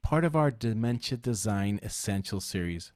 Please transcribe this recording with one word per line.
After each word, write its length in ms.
part 220
of 140
our 120
Dementia 680
Design 680
Essential 560
series. 560